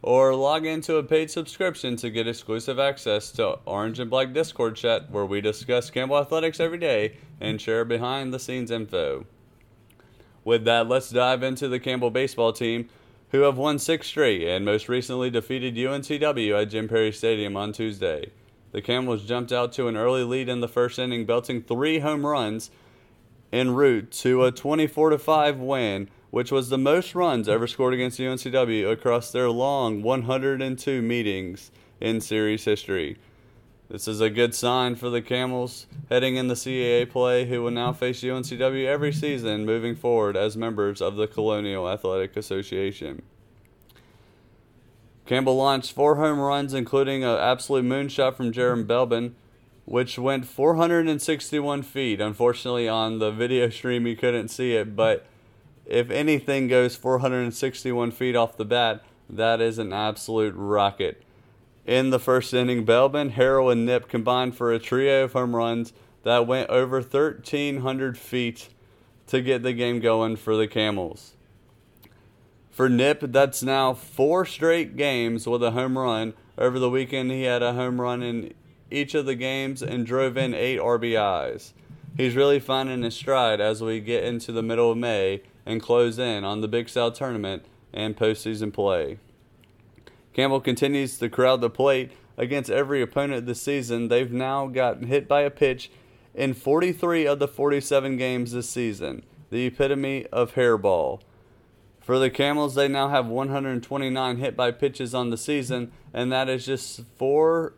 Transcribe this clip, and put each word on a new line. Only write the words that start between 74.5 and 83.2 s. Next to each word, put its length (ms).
games 500
with 160
a 80
home 260
run. 360
Over 200
the 120
weekend, 420
he 120
had 200
a 80
home 300
run 200
in 320
each 240
of 100
the 100
games 460
and 240
drove 300
in 180
eight 260
R 180
B 180
Is. 580
He's 180
really 240
finding 440
his 120
stride 460